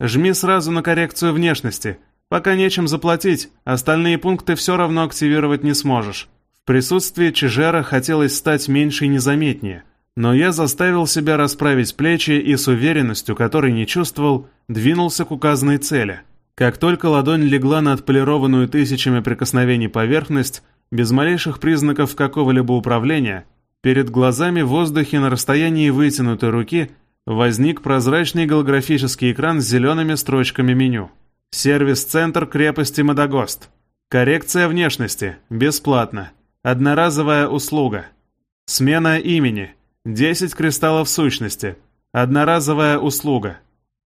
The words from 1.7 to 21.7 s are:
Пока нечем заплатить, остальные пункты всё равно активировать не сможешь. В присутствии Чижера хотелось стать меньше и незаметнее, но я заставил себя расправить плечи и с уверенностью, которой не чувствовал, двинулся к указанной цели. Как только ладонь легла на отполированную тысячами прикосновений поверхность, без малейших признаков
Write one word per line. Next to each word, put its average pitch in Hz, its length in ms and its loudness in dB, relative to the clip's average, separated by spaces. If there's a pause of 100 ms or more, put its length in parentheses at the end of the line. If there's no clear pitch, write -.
Пока 180 280 0
нечем 185 320 0
заплатить, 170 640 -2 (140)
остальные 160 540 0
пункты 180 360 -4
всё 180 220 -2
равно 165 280 0
активировать 147 580 0
не 147 120 0
сможешь. 117 540 -4 (320)
В - 60 -20
присутствии 165 640 0
Чижера 151 520 0
хотелось 143 540 0
стать 151 320 -2
меньше 143 360 0
и 139 40 2
незаметнее, 135 760 -2 (320)
но 120 180 2
я 170 160 4
заставил 165 560 0
себя 156 300 0
расправить 139 580 0
плечи 160 380 0
и 143 240 2
с - 100 -2
уверенностью, 123 720 0
которой 127 360 0
не 113 140 -2
чувствовал, 147 600 -2 (200)
двинулся 165 560 0
к - 60 -10
указанной 143 480 0
цели. 117 420 -4 (340)
Как 123 240 0
только 170 280 0
ладонь 151 360 2
легла 143 400 2
на 143 100 2
отполированную 135 760 2
тысячами 127 520 0
прикосновений 123 680 0
поверхность, 131 720 -2 (280)
без 117 200 0
малейших 156 500 0
признаков 147 560 0